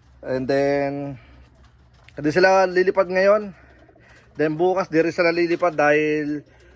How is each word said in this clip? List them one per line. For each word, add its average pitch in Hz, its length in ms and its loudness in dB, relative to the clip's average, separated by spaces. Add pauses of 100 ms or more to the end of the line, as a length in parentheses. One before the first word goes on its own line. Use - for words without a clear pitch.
(260)
And 131 240 -4
then, 139 720 -2 (960)
hindi 147 160 -2
sila 190 320 4
lilipad 185 400 0
ngayon. 196 480 0 (800)
Then 156 240 -2
bukas, 180 320 0
di 156 80 0
rin 165 160 0
sila 170 160 2
lilipad 170 480 -2
dahil, 151 640 0 (340)